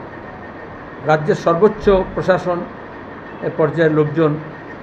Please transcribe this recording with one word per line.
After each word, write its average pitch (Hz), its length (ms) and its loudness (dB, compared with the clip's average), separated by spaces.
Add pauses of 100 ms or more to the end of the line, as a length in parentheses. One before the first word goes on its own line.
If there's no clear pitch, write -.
(1080)
রাজ্যের 156 280 4
সর্বোচ্চ 202 560 4
প্রশাসন 180 680 2 (840)
এর 156 140 -2
পর্যায়ের 156 380 4
লোকজন 151 400 4 (480)